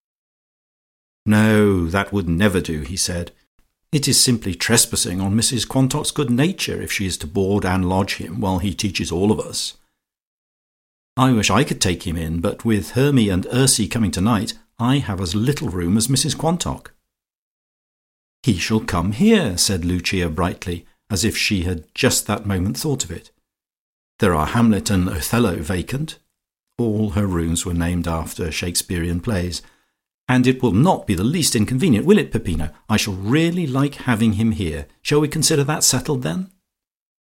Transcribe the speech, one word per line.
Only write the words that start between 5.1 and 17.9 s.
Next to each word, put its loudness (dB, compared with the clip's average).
on 0
Missus 0
Quantock's 0
good -2
nature 0
if -8
she -2
is -4
to -10
board 0
and 2
lodge 0
him -8
while 0
he -2
teaches -4
all 2
of 2
us." -8
"I 4
wish 2
I 4
could -2
take 0
him -4
in, -4
but -4
with 0
Hermy 4
and 0
Ursy 2
coming 0
tonight, 0
I 2
have -4
as -4
little -2
room 0
as 0
Missus 0
Quantock." -4